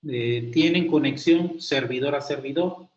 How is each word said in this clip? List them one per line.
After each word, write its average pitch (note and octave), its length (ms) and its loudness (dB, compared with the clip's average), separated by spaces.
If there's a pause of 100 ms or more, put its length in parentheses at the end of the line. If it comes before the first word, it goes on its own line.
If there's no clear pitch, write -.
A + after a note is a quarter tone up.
eh, A#2+ 460 -2
tienen E3+ 360 4
conexión E3 720 2
servidor C3 540 -2
a C3+ 60 -2
servidor. C#3 760 -4